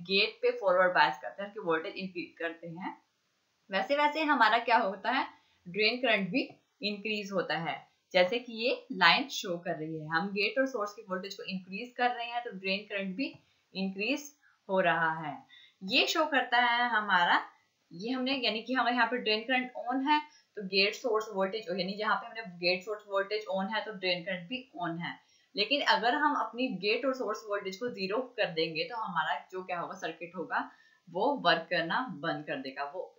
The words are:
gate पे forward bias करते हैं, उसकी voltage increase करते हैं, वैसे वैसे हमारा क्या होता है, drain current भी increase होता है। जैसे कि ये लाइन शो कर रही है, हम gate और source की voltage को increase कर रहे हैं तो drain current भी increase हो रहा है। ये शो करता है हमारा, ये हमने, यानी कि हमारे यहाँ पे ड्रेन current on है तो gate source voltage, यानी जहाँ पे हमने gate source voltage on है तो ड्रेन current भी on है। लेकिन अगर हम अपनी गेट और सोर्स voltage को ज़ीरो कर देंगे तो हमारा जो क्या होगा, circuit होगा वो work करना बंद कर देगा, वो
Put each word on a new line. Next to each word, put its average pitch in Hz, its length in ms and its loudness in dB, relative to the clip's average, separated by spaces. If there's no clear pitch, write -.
gate 196 380 2
पे 247 100 2
forward 185 420 4
bias 156 280 6
करते - 200 -10
हैं, 202 80 -8
उसकी 214 100 -14
voltage 170 360 -2
increase 180 440 -8
करते 165 280 -8
हैं, 180 300 -10
वैसे 196 260 0
वैसे 294 280 2
हमारा 240 360 6
क्या 240 180 4
होता 202 340 0
है, 269 140 0
drain 214 320 2
current 214 320 2
भी 247 120 0
increase 208 500 -4
होता 165 280 0
है। 156 160 -4
जैसे 185 260 6
कि 247 140 -12
ये 226 200 0
लाइन 190 380 6
शो 180 280 -4
कर 175 180 -4
रही 156 240 -6
है, 151 80 -10
हम 165 200 0
gate 202 320 0
और 269 60 4
source 220 280 -4
की 233 80 -18
voltage 190 320 -8
को - 100 -12
increase 190 540 -8
कर 247 140 2
रहे 240 140 -6
हैं 240 180 -6
तो 240 80 -10
drain 190 380 -4
current 196 260 -4
भी 285 180 -4
increase 196 580 -4
हो 190 100 2
रहा 165 400 4
है। 147 160 -6
ये 262 240 2
शो 320 180 2
करता 254 360 2
है 240 280 2
हमारा, 208 520 4
ये 185 200 -6
हमने, 262 240 0
यानी 233 260 0
कि 247 120 -4
हमारे 247 220 2
यहाँ 233 120 4
पे 247 100 0
ड्रेन 214 240 0
current 247 300 0
on 269 260 -2
है 302 120 6
तो 214 100 -8
gate 196 280 4
source 220 380 0
voltage, 190 380 0
यानी 190 260 -2
जहाँ 208 180 2
पे - 120 -4
हमने 190 300 -12
gate 180 260 2
source 208 240 -6
voltage 196 380 0
on 196 200 0
है 208 100 0
तो 214 60 -8
ड्रेन 185 320 -2
current 175 260 -6
भी 254 220 -8
on 165 180 -4
है। 143 120 -4
लेकिन 220 260 2
अगर 220 240 4
हम 294 200 2
अपनी 233 320 -2
गेट 214 280 0
और 262 80 2
सोर्स 226 340 -4
voltage 190 300 -4
को 247 120 -4
ज़ीरो 196 320 -2
कर 180 140 0
देंगे 160 320 0
तो 240 140 -8
हमारा 180 420 -2
जो 185 120 -6
क्या 185 160 -4
होगा, 170 160 -6
circuit 170 400 -10
होगा 190 340 -4
वो 180 180 -2
work 165 320 4
करना 175 300 0
बंद 151 260 -2
कर 156 100 -4
देगा, 135 280 -6
वो - 360 -10